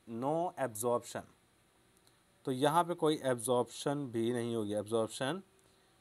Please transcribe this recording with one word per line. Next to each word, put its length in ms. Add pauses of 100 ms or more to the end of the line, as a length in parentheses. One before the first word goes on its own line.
no 520
absorption, 640 (1200)
तो 60
यहाँ 320
पे 100
कोई 300
एब्जॉर्प्शन 840
भी 260
नहीं 220
होगी, 180
absorption 680 (600)